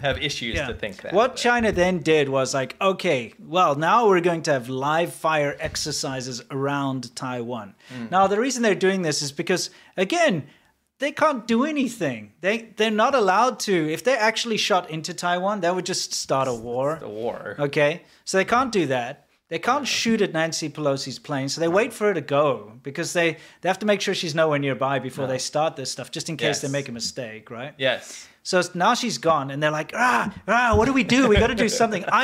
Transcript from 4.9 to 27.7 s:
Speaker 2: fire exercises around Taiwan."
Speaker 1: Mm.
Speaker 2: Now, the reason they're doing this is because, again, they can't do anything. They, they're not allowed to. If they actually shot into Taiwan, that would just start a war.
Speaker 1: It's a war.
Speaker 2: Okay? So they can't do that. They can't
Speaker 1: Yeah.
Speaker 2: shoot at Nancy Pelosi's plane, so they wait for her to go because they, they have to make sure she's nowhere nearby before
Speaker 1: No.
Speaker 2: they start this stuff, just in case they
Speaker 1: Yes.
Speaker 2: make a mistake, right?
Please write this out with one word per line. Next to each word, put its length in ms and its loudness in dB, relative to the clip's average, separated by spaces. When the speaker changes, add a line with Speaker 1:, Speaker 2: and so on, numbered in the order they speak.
Speaker 2:
fire 440 0
exercises 920 -6
around 640 -4
Taiwan." 580 -8
Speaker 1:
Mm. 180 -10
Speaker 2:
Now, 180 4
the 100 2
reason 240 -2
they're 120 4
doing 140 2
this 200 -2
is 100 -8
because, 380 -2
again, 500 2
they 100 -2
can't 380 0
do 160 2
anything. 680 -4
They, 340 0
they're 160 2
not 220 4
allowed 460 4
to. 300 0
If 140 -6
they 100 4
actually 440 0
shot 320 0
into 240 -8
Taiwan, 480 -2
that 120 2
would 120 -4
just 260 -4
start 360 0
a 60 -2
war. 420 -2
Speaker 1:
It's 60 -14
a 60 -12
war. 500 -6
Speaker 2:
Okay? 440 2
So 120 -2
they 80 4
can't 260 2
do 180 2
that. 360 -4
They 80 -6
can't 260 0
Speaker 1:
Yeah. 20 -6
Speaker 2:
shoot 200 2
at 140 0
Nancy 340 -2
Pelosi's 500 -4
plane, 300 -4
so 140 -6
they 60 2
wait 260 2
for 140 0
her 60 4
to 60 0
go 520 2
because 320 -8
they, 240 2
they 80 0
have 80 0
to 80 -4
make 160 2
sure 120 0
she's 200 -4
nowhere 240 4
nearby 400 0
before 260 -6
Speaker 1:
No. 80 -4
Speaker 2:
they 60 -2
start 360 -2
this 160 -8
stuff, 200 -10
just 180 -8
in 80 -6
case 240 -2
they 80 -6
Speaker 1:
Yes. 40 -4
Speaker 2:
make 180 -4
a 20 -10
mistake, 580 -10
right? 280 -12